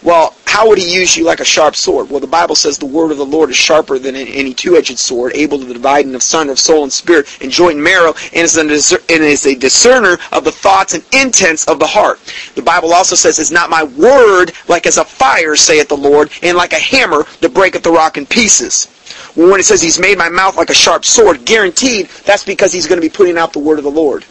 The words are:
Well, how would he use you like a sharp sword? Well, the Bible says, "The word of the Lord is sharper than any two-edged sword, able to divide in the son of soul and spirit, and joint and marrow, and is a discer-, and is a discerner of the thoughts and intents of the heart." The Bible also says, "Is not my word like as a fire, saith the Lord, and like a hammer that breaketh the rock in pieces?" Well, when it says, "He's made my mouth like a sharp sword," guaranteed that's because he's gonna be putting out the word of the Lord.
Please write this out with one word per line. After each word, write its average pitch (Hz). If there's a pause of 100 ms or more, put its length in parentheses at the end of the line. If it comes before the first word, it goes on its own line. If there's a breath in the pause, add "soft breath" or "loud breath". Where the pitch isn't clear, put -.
Well, 165 (120)
how 214
would 208
he 175
use 180
you 165
like 165
a 131
sharp 156
sword? 135
Well, 139
the 135
Bible 165
says, 143
"The 151
word 156
of 143
the 143
Lord 147
is 123
sharper 151
than 131
any 135
two-edged 135
sword, 123
able 143
to 131
divide 135
in 131
the 123
son 160
of 131
soul 156
and 135
spirit, 165 (140)
and 135
joint 165
and 147
marrow, 170 (160 loud breath)
and 170
is 151
a 160
discer-, 151
and 165
is 147
a 139
discerner 180 (140)
of 147
the 156
thoughts 190
and -
intents 220
of 156
the 156
heart." 170 (380 loud breath)
The 139
Bible 165
also 180
says, 160
"Is 143
not 170
my 165
word 180 (160 loud breath)
like 175
as 160
a 165
fire, 180
saith 147
the 147
Lord, 147 (120)
and 175
like 175
a 160
hammer 170 (140)
that 165
breaketh 175
the 170
rock 160
in 143
pieces?" - (480 loud breath)
Well, 170
when 196
it 175
says, 190
"He's 165
made 190
my 170
mouth 185
like 170
a 147
sharp -
sword," 175
guaranteed 214 (160 loud breath)
that's 202
because 190
he's 170
gonna 175
be 160
putting 175
out 165
the -
word 151
of 139
the 143
Lord. 143